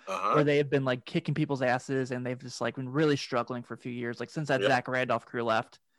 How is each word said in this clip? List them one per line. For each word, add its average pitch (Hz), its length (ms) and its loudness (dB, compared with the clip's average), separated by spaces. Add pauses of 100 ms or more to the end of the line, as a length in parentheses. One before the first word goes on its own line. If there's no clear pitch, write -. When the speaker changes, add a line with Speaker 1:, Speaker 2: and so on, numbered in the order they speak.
Speaker 1:
Uh-huh. 95 280 0
Speaker 2:
where 147 100 6
they 147 140 4
have 143 100 2
been, 139 160 2
like, 127 220 -2
kicking 160 280 -2
people's 147 280 -2
asses 127 480 0
and 123 160 -4
they've 123 120 -4
just, 123 220 -10
like, 120 160 -2
been 131 140 -6
really 147 260 4
struggling 123 460 -2
for 120 120 -10
a 110 40 -12
few 127 140 -10
years, 120 280 -6
like, 120 80 -8
since 156 200 -6
that 135 120 4
Speaker 1:
Yep. 196 80 4
Speaker 2:
Zach 123 200 2
Randolph 127 360 0
crew 117 200 -4
left. 113 340 0 (200)